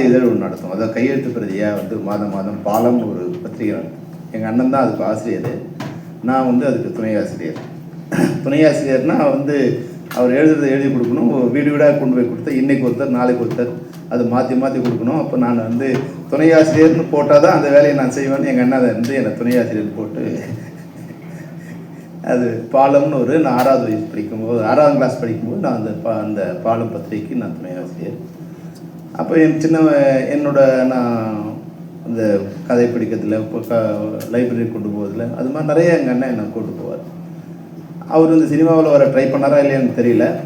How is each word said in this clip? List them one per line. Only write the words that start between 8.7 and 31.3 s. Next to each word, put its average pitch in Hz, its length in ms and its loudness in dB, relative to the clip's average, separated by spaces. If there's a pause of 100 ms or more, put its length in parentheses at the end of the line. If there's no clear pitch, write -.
வந்து 139 260 0 (580)
அவர் 123 160 2
எழுதுறதை 147 380 4
எழுதி 139 200 2
கொடுக்கணும், 120 640 0
வீடு 143 200 2
வீடா 147 200 4
கொண்டு 135 260 2
போய் 123 120 2
கொடுத்து 135 280 -4
இன்னைக்கு 131 300 2
ஒருத்தர், 123 300 0
நாளைக்கு 123 280 0
ஒருத்தர், 120 280 -4 (380)
அது 123 140 0
மாத்தி 127 300 0
மாத்தி 131 240 -2
கொடுக்கணும். 120 420 -2
அப்ப 131 160 -4
நான் 117 300 0
வந்து 120 220 -2 (400)
துணை 156 240 6
ஆசிரியர்னு 156 580 6
போட்டாதான் 147 460 6
அந்த 143 140 2
வேலையை 143 260 6
நான் 127 140 0
செய்வேன்னு 135 400 -2
எங்க 123 120 2
அண்ணன் 131 180 2
அதை 117 120 4
வந்து 117 220 -2
என்னை 131 200 0
துணை 120 220 0
ஆசிரியர் 110 400 -2
போட்டு, 110 260 -6 (2000)
அது 123 220 0 (240)
பாலம்னு 143 500 4
ஒரு, 131 180 2
நான் 131 200 2
ஆறாவது 127 260 4
வயசு 107 220 -2
படிக்கும்போது, 113 580 -4
ஆறாம் 139 320 4
கிளாஸ் 127 240 0
படிக்கும்போது 110 400 -4
நான் 123 160 -2
அந்த 107 140 -4 (100)
பா-, 110 200 -4
அந்த 104 220 -4 (200)
பாலம் 113 300 -2
பத்திரிகைக்கு 104 420 -8
நான் 98 220 -6
துணை 90 160 -10
ஆசிரியர். 90 460 -10 (920)
அப்ப 165 240 -2
என் 156 240 4
சின்ன, 160 200 2 (480)
என்னோட, 143 320 2 (240)
நான் 123 280 0 (920)